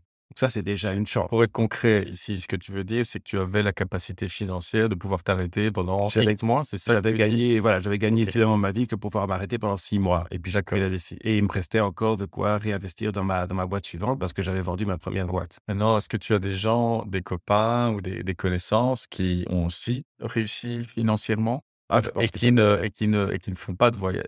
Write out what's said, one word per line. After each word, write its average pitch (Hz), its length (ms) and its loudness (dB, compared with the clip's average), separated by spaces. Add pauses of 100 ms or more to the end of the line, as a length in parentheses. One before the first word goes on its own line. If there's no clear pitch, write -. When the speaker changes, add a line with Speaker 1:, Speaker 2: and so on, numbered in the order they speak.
(360)
Speaker 1:
ça, 131 140 0
c'est 113 120 -4
déjà 98 320 -2
une 104 120 0
chance. 95 240 -2
Speaker 2:
Pour 113 140 4
être 110 80 2
concret 110 560 2
ici, 92 320 -8
ce - 80 -10
que - 80 -4
tu 90 160 -10
veux 98 120 -6
dire, 113 220 -2
c'est - 140 -8
que 104 40 -12
tu - 160 -4
avais 95 240 0
la 101 100 2
capacité 92 560 -6
financière 101 600 0
de 101 60 0
pouvoir 92 280 -2
t'arrêter 95 480 0
pendant 95 380 0
Speaker 1:
J'avais, 107 240 4
Speaker 2:
X 104 100 -4
mois, 120 220 2
c'est - 120 -8
ça 120 140 -2
que 113 60 6
Speaker 1:
j'avais 110 180 2
Speaker 2:
tu 110 60 2
veux 107 80 4
dire ? 117 80 2
Speaker 1:
gagné, 120 220 4
voilà, 104 200 4
j'avais 104 180 0
gagné 110 240 4
Speaker 2:
Ok. 107 60 2
Speaker 1:
suffisamment 110 300 4
ma 98 140 2
vie 117 140 0
que 113 100 -4
pour 104 140 -6
pouvoir 98 180 -2
m'arrêter 95 320 -4
pendant 104 180 -2
six 104 220 -2
mois. 90 320 2
Et 87 80 -6
puis, 85 120 -8
j'ai 101 100 2
pris 92 140 -4
Speaker 2:
D'accord. 95 160 0
Speaker 1:
la 92 60 -2
déci-, - 240 -10
et 110 160 2
il 101 60 4
me 98 80 2
restait 107 300 0
encore 104 360 0
de 98 80 -4
quoi 101 320 -2
réinvestir 101 540 -4
dans 98 120 -4
ma, 92 240 0
dans 98 80 -6
ma 92 100 -2
boîte 98 200 -4
suivante 110 340 -4
parce 92 140 -4
que 98 100 -4
j'avais 92 180 -2
vendu 90 240 -4
ma 95 120 -2
première 95 300 -4
boîte. 87 300 -6 (100)
Speaker 2:
Maintenant, 107 300 2
est-ce 101 120 -4
que - 80 -4
tu 107 180 0
as 104 40 2
des 95 120 -2
gens, 113 540 0
des 98 180 -4
copains 110 680 2
ou 104 100 -2
des, 92 200 -6
des 92 140 -4
connaissances 110 720 0
qui 90 420 -2
ont 87 160 0
aussi 120 400 -4 (140)
réussi 117 640 -4
financièrement 113 800 0 (260)
Speaker 1:
Ah, 117 120 4
je - 80 -4
pense 104 140 0
Speaker 2:
et 113 60 2
Speaker 1:
que 98 100 -8
Speaker 2:
qui 113 80 0
Speaker 1:
ça 123 40 8
Speaker 2:
ne, 107 320 6
et 101 60 -2
qui - 180 -2
ne, 101 260 2
et 95 60 -4
qui - 120 -6
ne 92 40 -4
font 90 200 -8
pas 120 160 6
de 113 60 -6
voyage, 92 300 -4